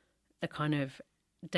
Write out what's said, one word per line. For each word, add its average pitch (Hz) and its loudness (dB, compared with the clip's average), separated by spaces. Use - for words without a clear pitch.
the 165 0
kind 151 0
of 135 -2